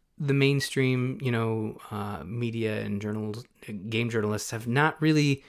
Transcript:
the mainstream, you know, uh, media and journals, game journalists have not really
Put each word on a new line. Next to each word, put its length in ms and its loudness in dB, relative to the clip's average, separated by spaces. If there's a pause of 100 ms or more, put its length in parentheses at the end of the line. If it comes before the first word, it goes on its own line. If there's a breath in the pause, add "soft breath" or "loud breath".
(180)
the 160 0
mainstream, 880 2
you 100 0
know, 460 0 (140)
uh, 340 -6
media 560 -2
and 200 -2
journals, 420 -4 (460)
game 200 0
journalists 420 0
have 160 -6
not 340 2
really 480 4